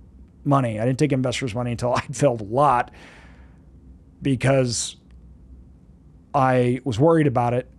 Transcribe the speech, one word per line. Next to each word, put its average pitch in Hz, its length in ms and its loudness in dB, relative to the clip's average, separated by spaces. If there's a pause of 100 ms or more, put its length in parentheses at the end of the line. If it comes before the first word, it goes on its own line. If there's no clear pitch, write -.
(440)
money. 131 360 0
I 113 60 -2
didn't 131 140 -2
take 147 140 0
investors' 127 420 -4
money 123 160 -6
until 120 220 -4
<laughs> - 20 0
I'd - 200 -6
failed 123 260 0
a 104 40 -12
lot, 123 460 0 (1300)
because 131 720 -2 (1400)
I 127 500 2
was 113 160 -4
worried 160 280 6
about 120 260 0
it, 123 240 -4